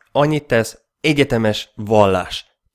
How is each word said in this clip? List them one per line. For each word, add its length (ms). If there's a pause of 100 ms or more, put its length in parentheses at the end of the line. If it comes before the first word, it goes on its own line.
(120)
annyit 320
tesz, 340 (220)
egyetemes 760
vallás. 720 (280)